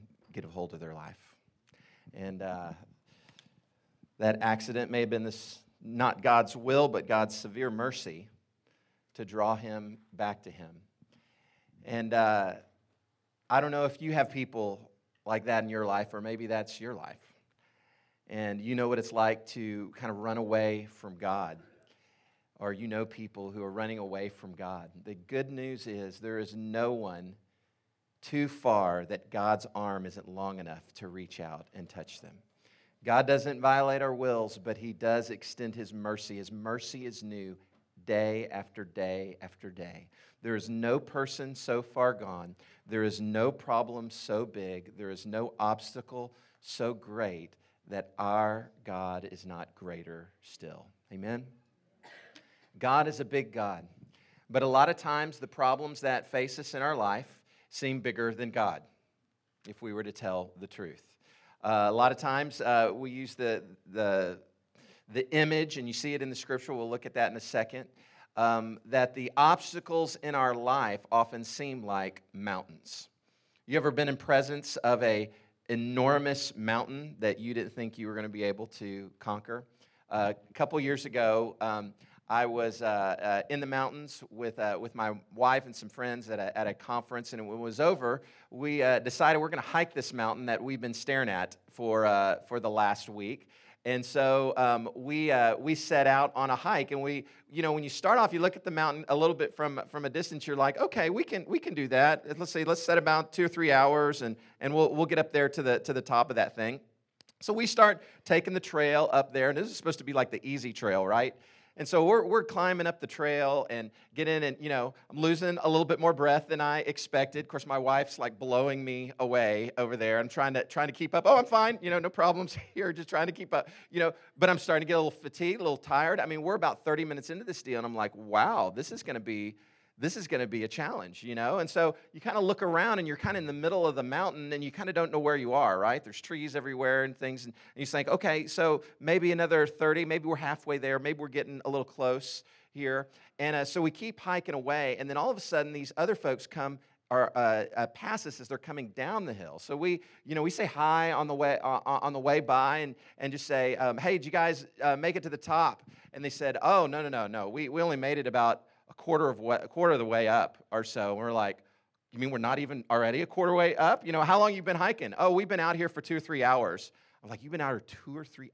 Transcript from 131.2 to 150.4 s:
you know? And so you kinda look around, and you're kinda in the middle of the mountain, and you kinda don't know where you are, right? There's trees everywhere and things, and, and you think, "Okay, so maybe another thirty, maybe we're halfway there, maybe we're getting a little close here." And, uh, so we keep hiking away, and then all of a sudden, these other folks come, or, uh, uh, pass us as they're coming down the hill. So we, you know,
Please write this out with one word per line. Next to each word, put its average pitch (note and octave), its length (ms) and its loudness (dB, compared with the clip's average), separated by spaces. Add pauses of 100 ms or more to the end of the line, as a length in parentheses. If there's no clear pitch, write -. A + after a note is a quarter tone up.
you A#2 120 -8
know? B2 240 0
And E3 100 -2
so E3 260 2 (180)
you D#3 60 -18
kinda G#3+ 200 -2
look G3 220 2
around, F#3+ 380 2
and E3 80 -4
you're D3 100 -4
kinda G3+ 200 -4
in E3 80 -4
the D3 80 -6
middle E3+ 320 0
of D3 100 2
the C3 80 -2
mountain, D3 500 -4
and C#3+ 100 -4
you C#3 80 -6
kinda F#3+ 220 -6
don't E3 180 0
know D3+ 80 0
where D3 160 2
you B2 180 -2
are, A2+ 260 4
right? A2+ 240 2
There's G#2 160 -16
trees D3+ 360 -8
everywhere C3 480 0
and C3 140 -6
things, C3 280 -8
and, A#2 80 -14 (220)
and - 40 -10
you C#3+ 60 -6
think, C#3 220 -2
"Okay, D#3+ 400 2
so D#3+ 360 2 (160)
maybe F3 320 4
another E3 360 4
thirty, D#3 380 2
maybe D#3+ 220 -2
we're D#3+ 80 0
halfway D3 420 -4
there, C3+ 220 0
maybe D3 200 -4
we're D3 80 -8
getting C3+ 380 -6
a - 40 -4
little C3+ 160 0
close C3 580 -2 (280)
here." C#3 360 -4 (320)
And, D3+ 160 0
uh, C#3+ 100 0
so E3+ 160 -2
we D#3+ 100 2
keep - 280 -10
hiking F3 360 -4
away, C#3 420 -2
and C#3 120 -8
then C#3 80 -4
all F3+ 120 0
of A#3 80 -2
a F#3+ 40 -12
sudden, D3 320 -2
these C#3+ 240 -10
other F3 180 2
folks E3+ 320 -2
come, C#3 320 -8 (300)
or, B2+ 280 2
uh, A2+ 280 2 (100)
uh, A#2 120 0
pass G#3+ 380 -6
us D3 140 -12
as - 80 -16
they're C3+ 100 -6
coming C#3+ 320 -10
down E3+ 360 -4
the C3 80 -6
hill. E2 260 -12
So - 160 -8
we, F3 260 0 (240)
you C#3+ 80 -8
know, D#3 80 0